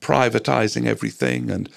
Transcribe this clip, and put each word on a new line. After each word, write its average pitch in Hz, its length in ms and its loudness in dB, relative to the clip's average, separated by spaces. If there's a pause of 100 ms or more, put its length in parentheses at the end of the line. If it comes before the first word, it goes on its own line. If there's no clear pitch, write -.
privatising 120 840 2
everything, 62 640 -2
and 95 260 -4